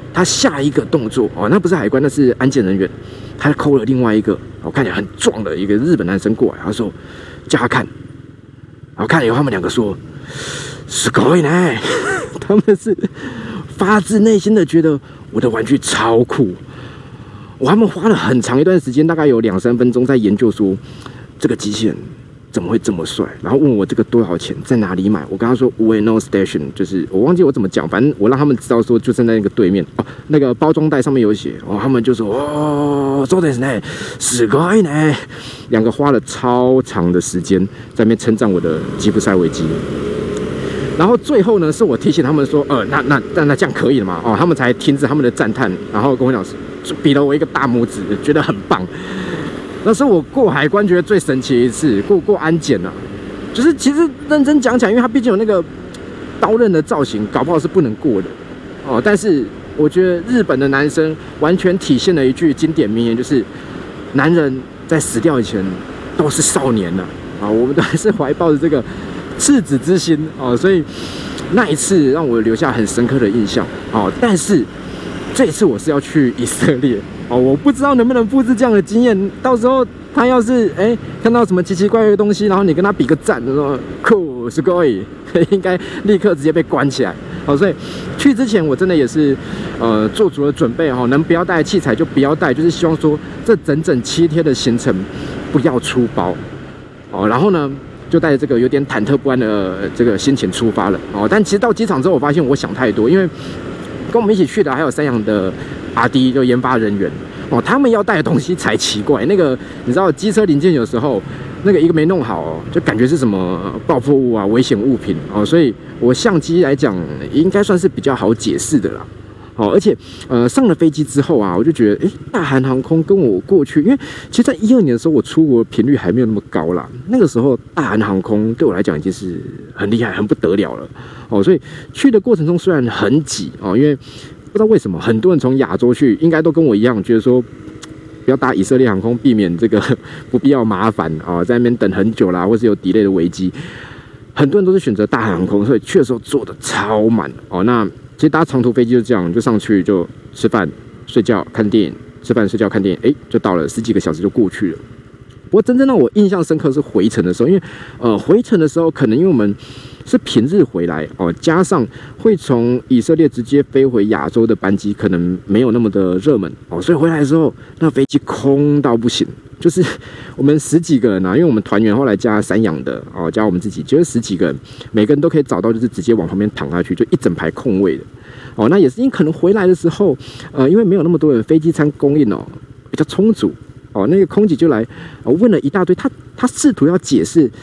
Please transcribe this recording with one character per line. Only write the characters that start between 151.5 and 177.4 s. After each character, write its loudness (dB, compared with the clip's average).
看 -2
电 2
影， -4
吃 -2
饭、 2
睡 -4
觉、 2
看 -2
电 0
影， -12
诶， 2
就 0
到 0
了 -2
十 -6
几 -4
个 2
小 -4
时 -6
就 0
过 0
去 -4
了。 -10
不 -10
过 6
真 2
正 4
让 2
我 4
印 4
象 0
深 0
刻 0
是 0
回 0
程 -2
的 0
时 0
候， 2
因 6
为， 2
呃， 2
回 2
程 0
的 4
时 0
候 2
可 -2
能 2
因 2
为 4
我 4
们 2
是 0
平 0
日 4
回 -2
来 -4
哦， 0
加 2
上 0
会 2
从 0
以 4
色 2
列 4
直 -4
接 2
飞 2
回 2
亚 0
洲 2
的 2
班 -2
机 -4
可 -2
能 0
没 2
有 2
那 2
么 2
的 0
热 2
门 -4
哦， -6
所 2
以 0
回 2
来 -2
的 2
时 2
候 2
那 2
飞 0
机 -2
空 2
到 2
不 0
行， -2
就 2
是 0
我 -6
们 4
十 0
几 2
个 2
人 0
啊， 0
因 4
为 4
我 4
们 0
团 0
员 4
后 2
来 2
加 0
三 0
洋 -2
的 -6
哦， -4
加 0
我 2
们 0
自 -6
己， -10
就 2
是 4
十 -2
几 -6
个 0
人， -2
每 2
个 2
人 0
都 2
可 0
以 2
找 -2
到 2
就 0
是 0
直 -6
接 2
往 0
旁 -4
边 0
躺 -8
下 0
去， -2
就 0
一 0
整 0
排 -4